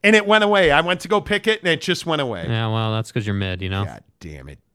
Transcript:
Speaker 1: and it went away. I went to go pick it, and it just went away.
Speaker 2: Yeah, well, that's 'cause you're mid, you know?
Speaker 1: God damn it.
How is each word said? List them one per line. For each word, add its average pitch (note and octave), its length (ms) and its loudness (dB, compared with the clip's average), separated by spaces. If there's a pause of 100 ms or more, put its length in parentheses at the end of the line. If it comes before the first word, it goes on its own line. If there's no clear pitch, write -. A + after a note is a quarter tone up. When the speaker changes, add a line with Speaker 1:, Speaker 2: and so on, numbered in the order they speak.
Speaker 1:
and G#3 120 6
it G#3+ 100 4
went G#3+ 180 6
away. G3 280 4
I D3 100 4
went F3 200 -2
to - 80 -12
go G#3 120 2
pick G#3 260 -2
it, G#3+ 120 0
and F#3 80 -4
it E3 140 0
just F3 240 -4
went D#3 160 -2
away. G#2 260 -4
Speaker 2:
Yeah, A2+ 260 -2
well, A2 200 -2
that's A2+ 180 -4
'cause G#2+ 160 -4
you're G2+ 80 -2
mid, F#2+ 260 -4
you F#2+ 80 -6
know? G2 160 -4
Speaker 1:
God A#1+ 180 -14 (180)
damn C#2+ 280 -16
it. C#2+ 100 -20 (140)